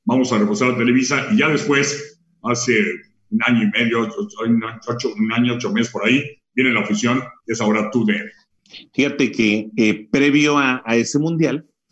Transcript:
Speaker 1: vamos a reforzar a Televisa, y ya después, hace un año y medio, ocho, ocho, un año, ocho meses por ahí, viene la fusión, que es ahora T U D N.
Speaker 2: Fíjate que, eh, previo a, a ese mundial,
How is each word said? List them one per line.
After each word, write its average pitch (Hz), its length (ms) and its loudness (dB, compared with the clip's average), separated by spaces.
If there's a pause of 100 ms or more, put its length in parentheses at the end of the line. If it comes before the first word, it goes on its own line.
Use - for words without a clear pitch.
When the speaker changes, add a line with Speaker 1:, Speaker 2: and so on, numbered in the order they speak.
Speaker 1:
vamos 127 280 2
a 107 60 2
reforzar 104 320 2
a 123 60 0
Televisa, 127 560 0
y 107 60 4
ya 147 100 4
después, - 720 -2 (240)
hace 120 340 0 (520)
un 110 120 0
año 117 220 2
y 101 140 0
medio, 117 240 0
ocho, 104 260 -6 (580)
ocho, 120 300 -4
un 110 160 -2
año, 120 220 0
ocho 101 180 -4
meses 117 200 -2
por 101 140 -4
ahí, 135 160 2 (320)
viene 127 180 0
la 104 140 -2
fusión, 120 340 0 (240)
que 113 100 -4
es 110 60 -6
ahora 107 300 0
T 127 80 0
U 110 60 0
D 104 100 2
N. - 160 -8 (600)
Speaker 2:
Fíjate 139 400 0
que, 107 440 0
eh, 110 340 0
previo 147 480 2
a, 131 280 0
a 117 100 0
ese 117 220 0
mundial, 156 480 0 (260)